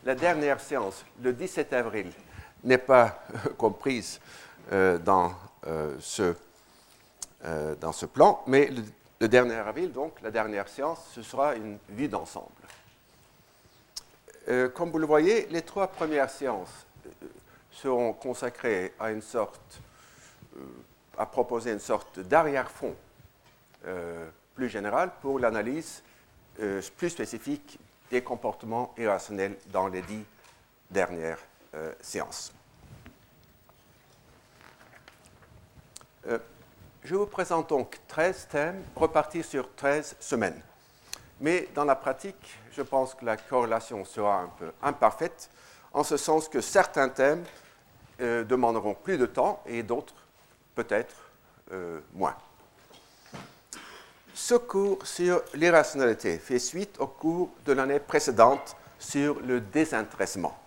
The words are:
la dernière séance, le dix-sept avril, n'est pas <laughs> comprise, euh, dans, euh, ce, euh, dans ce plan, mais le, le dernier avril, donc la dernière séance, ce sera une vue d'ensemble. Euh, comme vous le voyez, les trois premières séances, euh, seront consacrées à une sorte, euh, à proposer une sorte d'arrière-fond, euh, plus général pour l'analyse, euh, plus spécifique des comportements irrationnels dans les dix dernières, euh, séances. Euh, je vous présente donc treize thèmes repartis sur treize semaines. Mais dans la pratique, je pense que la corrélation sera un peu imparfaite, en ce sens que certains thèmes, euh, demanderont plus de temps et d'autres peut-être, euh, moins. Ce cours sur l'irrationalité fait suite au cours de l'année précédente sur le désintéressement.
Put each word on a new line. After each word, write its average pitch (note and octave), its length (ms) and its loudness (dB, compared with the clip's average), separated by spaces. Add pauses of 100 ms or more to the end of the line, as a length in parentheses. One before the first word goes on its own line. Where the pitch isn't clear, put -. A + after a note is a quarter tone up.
la C3 120 0
dernière D3 440 2
séance, A2+ 460 -4 (160)
le B2 100 2
dix-sept D3 420 -4
avril, G#2+ 380 -2 (520)
n'est B2+ 160 8
pas B2 440 8 (160)
<laughs> - 200 -4
comprise, A2+ 600 0 (520)
euh, F#2+ 260 6
dans, F2 340 4 (360)
euh, D#2 320 -4
ce, F2 340 0 (1120)
euh, D#2 300 -4
dans D#2 160 -8
ce - 160 -10
plan, E3 400 6
mais C#3 180 6
le, B2+ 160 -8 (380)
le A2+ 80 4
dernier A#2+ 260 6
avril, A2+ 380 -4
donc D3 320 -8
la A2 80 -6
dernière G#2+ 360 -2
séance, D#3 460 -6
ce A#2+ 80 -14
sera C#3 320 0
une G#2+ 240 -8 (120)
vue A#2+ 180 -4
d'ensemble. - 400 -8 (2000)
Euh, B2+ 220 2
comme E3+ 200 -4
vous D#3+ 80 -2
le D#3 80 2
voyez, D#3+ 460 6
les E3+ 100 -2
trois G3 240 -2
premières D3+ 460 0
séances, G#2+ 560 -6 (180)
euh, - 220 -18 (420)
seront A#2+ 440 -2
consacrées A#2 840 -4
à A2 120 -4
une G#2+ 100 -6
sorte, - 600 -6 (760)
euh, C2+ 40 -16 (540)
à A2 120 -4
proposer A#2 460 -2
une G#2 60 -6
sorte - 420 -4
d'arrière-fond, C3+ 760 0 (880)
euh, E2+ 420 -10 (280)
plus B2+ 120 -4
général A2+ 440 -2 (100)
pour C3+ 160 -2
l'analyse, A#2+ 640 -2 (580)
euh, G2 220 -2 (160)
plus E3+ 140 -2
spécifique C3 680 -8 (320)
des B2 120 0
comportements A#2 760 -6
irrationnels G2+ 580 -2 (120)
dans F#2+ 200 0
les F#2 140 -4
dix G#2 240 -12 (640)
dernières, E2+ 480 -2 (380)
euh, D#2+ 260 -8
séances. - 500 -10 (3750)
Euh, A#2 100 -2 (680)
je D#3 100 -4
vous G#3 100 2
présente F3 440 -2
donc C3+ 280 0 (120)
treize F3+ 420 0
thèmes E3 320 -2 (140)
repartis D#3 460 2
sur - 320 -6
treize D3 440 0
semaines. G#2+ 420 -2 (800)
Mais D#3+ 340 0
dans D3 120 -2
la C3+ 100 6
pratique, - 640 -8 (140)
je C#3+ 80 -6
pense C3 340 0
que - 80 -16
la A2 140 0
corrélation A2+ 640 -2
sera G2+ 380 0
un F2 180 -8
peu E2 140 -10 (100)
imparfaite, C#3 640 0 (440)
en D3 100 2
ce C#3+ 140 0
sens D#3 320 2
que C3+ 100 0
certains D3+ 480 2
thèmes, D3 380 2 (760)
euh, A#2 240 0
demanderont A2+ 500 2
plus F3+ 240 -4
de B2 80 4
temps C3+ 400 -2
et A#2 180 -6
d'autres - 320 -4 (600)
peut-être, A2 400 -2 (560)
euh, E2+ 300 -10 (120)
moins. E2+ 220 -2 (2000)
Ce - 220 2
cours G3+ 500 0
sur F3+ 380 0 (100)
l'irrationalité C3+ 840 4
fait B2 180 -2
suite F3+ 420 -4
au C3+ 60 0
cours E3+ 460 -2 (140)
de C#3+ 80 4
l'année C3+ 260 2
précédente C3+ 760 4 (220)
sur C#3+ 440 -2
le B2+ 180 0
désintéressement. G2+ 1080 -2